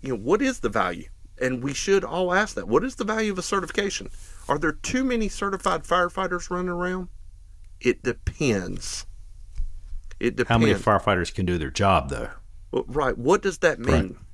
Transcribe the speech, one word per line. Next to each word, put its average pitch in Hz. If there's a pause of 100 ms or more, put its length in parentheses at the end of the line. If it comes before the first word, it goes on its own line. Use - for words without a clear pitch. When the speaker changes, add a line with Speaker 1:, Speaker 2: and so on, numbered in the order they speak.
Speaker 1:
you 135
know, 123
what 143
is 269
the 117
value? 90 (320)
And 127
we 143
should 196
all 180
ask 202
that. 90
What 123
is 262
the -
value 214
of 180
a 170
certification? 196 (380)
Are 147
there 156
too -
many 233
certified 190
firefighters 180
running 180
around? 180 (720)
It -
depends. 107 (1120)
It 123
Speaker 2:
How 117
many 113
Speaker 1:
depends. 95
Speaker 2:
firefighters 95
can 95
do 90
their 71
job, 92
though? 62 (420)
Speaker 1:
Well, -
right. 131
What 170
does 185
that 165
Speaker 3:
Right. 156
Speaker 1:
mean? - (160)